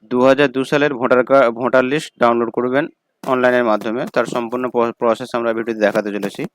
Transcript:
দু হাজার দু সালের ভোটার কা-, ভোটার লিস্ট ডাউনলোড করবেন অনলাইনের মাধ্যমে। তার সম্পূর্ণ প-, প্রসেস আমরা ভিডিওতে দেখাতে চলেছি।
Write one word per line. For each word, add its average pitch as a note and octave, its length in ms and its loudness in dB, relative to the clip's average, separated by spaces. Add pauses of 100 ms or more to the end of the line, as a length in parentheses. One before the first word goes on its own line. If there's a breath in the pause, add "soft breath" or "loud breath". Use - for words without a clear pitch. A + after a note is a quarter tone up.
দু B2 180 -2
হাজার C3+ 300 4
দু C3 120 -2
সালের D3 300 0
ভোটার B2 300 2
কা-, B2+ 280 4
ভোটার B2+ 340 2
লিস্ট C#3 340 -4
ডাউনলোড A#2+ 300 2
করবেন B2+ 380 -2 (400)
অনলাইনের B2+ 360 2
মাধ্যমে। A2 500 -2
তার A#2+ 120 0
সম্পূর্ণ B2 440 -6
প-, A#2 280 0
প্রসেস A#2+ 360 -2
আমরা A#2 200 -2
ভিডিওতে A2+ 260 -6
দেখাতে G#2 300 0
চলেছি। G2+ 460 -6